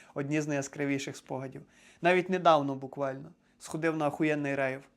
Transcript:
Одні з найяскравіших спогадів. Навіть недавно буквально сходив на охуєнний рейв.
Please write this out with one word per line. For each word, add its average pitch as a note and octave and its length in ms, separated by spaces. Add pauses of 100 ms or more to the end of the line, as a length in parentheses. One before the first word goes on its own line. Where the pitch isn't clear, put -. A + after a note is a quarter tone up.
(140)
Одні D3+ 280
з D3 60
найяскравіших C#3 720
спогадів. C3+ 440 (400)
Навіть F3+ 280
недавно D#3+ 460
буквально C3+ 560 (280)
сходив D#3+ 380
на D3 100
охуєнний D3 480
рейв. C3+ 260 (160)